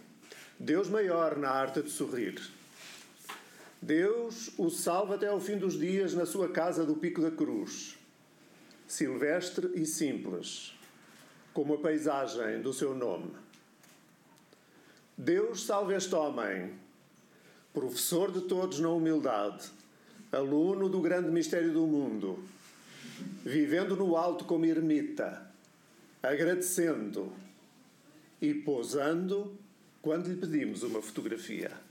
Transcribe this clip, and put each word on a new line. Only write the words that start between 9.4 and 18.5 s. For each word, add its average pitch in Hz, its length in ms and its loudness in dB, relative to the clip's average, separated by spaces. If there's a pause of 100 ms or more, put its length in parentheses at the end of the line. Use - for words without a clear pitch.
e 165 100 2
simples, 92 880 -4 (800)
como 147 220 2
a - 20 -2
paisagem 139 840 0
do 131 120 -2
seu 135 220 -2
nome. 90 360 -2 (1800)
Deus 190 480 2
salve 202 300 2
este 185 220 0
homem, 104 580 0 (960)
professor 156 600 0
de 180 100 -2
todos 185 380 0